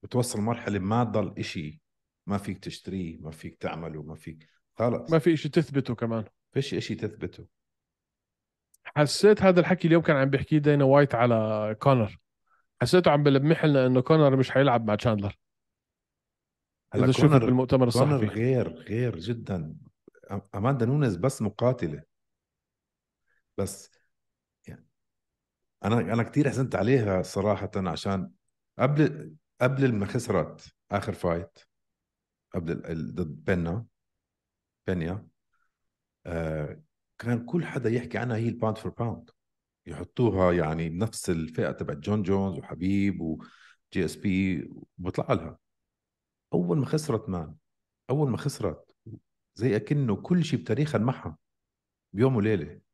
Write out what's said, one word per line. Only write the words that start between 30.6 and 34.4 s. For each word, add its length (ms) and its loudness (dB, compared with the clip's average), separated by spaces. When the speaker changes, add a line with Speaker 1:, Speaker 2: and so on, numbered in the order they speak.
Speaker 1:
آخر 220 -2
فايت، 460 -4
قبل 180 -6
ال-، 140 -8
ال-، 280 -8
ضد 300 -8
بينا، 420 -2